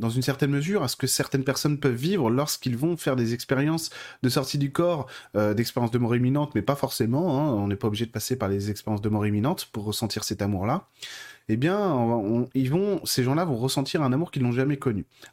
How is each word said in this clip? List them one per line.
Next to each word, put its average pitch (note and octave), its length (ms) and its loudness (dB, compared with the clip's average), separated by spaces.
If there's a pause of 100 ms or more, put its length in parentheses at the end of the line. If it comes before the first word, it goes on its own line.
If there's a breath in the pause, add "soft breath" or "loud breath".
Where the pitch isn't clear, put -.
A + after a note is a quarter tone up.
dans A2+ 100 0
une A#2+ 120 0
certaine C#3 300 0
mesure, D#3+ 300 0
à C3 60 0
ce - 80 -4
que - 120 -2
certaines C3+ 360 0
personnes C#3+ 360 0
peuvent C3+ 140 2
vivre C#3 360 2
lorsqu'ils B2+ 480 0
vont D#3+ 180 0
faire D3 220 0
des A#2 160 2
expériences D3 560 0 (340 loud breath)
de B2+ 60 2
sortie C3 280 0
du C#3+ 140 0
corps, E3+ 360 2 (280 loud breath)
euh, G#2 180 4
d'expériences A#2 380 0
de B2 60 2
mort A#2+ 180 2
imminente, C#3 400 2
mais G#2+ 60 2
pas - 140 0
forcément, C3 640 0
hein, D3+ 120 2
on G2+ 160 0
n'est G2+ 80 0
pas A2+ 120 -2
obligé G#2 180 -2
de A2+ 60 -8
passer G#2 260 -4
par G2+ 100 -2
les G2 220 0
expériences G#2+ 320 -4
de G#2+ 80 0
mort G#2 180 2
imminente G#2+ 460 0
pour G#2+ 100 -6
ressentir G#2 400 -4
cet - 180 -4
amour-là. G#2 460 -2 (640 loud breath)
Eh A2 80 2
bien, E3 200 0
on, A#2+ 640 2
on, B2 140 -2
ils C3+ 160 2
vont, F#3+ 360 2
ces - 180 0
gens-là C#3 200 2
vont D3+ 140 0
ressentir C3+ 440 0
un B2+ 120 4
amour D#3+ 180 0
qu'ils C3+ 120 0
n'ont A#2+ 100 2
jamais C3+ 240 2
connu. A2 280 -2 (280 loud breath)